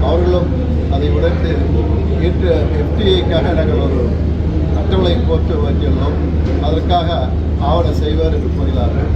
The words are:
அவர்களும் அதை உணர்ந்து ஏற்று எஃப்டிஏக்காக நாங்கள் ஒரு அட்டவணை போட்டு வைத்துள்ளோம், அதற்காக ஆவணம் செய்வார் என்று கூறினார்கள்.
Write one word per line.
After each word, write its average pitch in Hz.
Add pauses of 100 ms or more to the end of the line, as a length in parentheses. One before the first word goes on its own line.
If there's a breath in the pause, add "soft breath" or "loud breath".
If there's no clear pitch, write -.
அவர்களும் 180 (440)
அதை -
உணர்ந்து - (640)
ஏற்று 165
எஃப்டிஏக்காக 165
நாங்கள் 156
ஒரு - (680)
அட்டவணை 180 (120)
போட்டு 160
வைத்துள்ளோம், - (440)
அதற்காக 160 (320)
ஆவணம் 170
செய்வார் 156
என்று -
கூறினார்கள். -